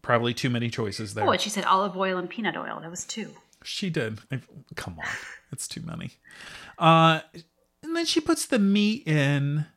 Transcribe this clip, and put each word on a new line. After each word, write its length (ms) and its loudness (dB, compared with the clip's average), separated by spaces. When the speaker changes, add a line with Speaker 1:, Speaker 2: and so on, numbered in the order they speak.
Speaker 1:
Probably 320 2
too 160 -2
many 200 0
choices 440 -6
there. 120 0
Speaker 2:
Oh, 60 6
and 80 2
she 100 -4
said 140 -4
olive 320 2
oil 220 0
and 100 -6
peanut 280 -4
oil. 240 -8
That 100 -12
was 140 -10
two. 260 -10
Speaker 1:
She 280 -6
did. 280 -4
I, 80 -6
come 240 -10
on. 60 -10
It's 160 -10
too 160 -10
many. 280 -10
Uh, 420 6
and 120 -6
then 120 0
she 140 2
puts 260 0
the 120 2
meat 480 4
in 600 2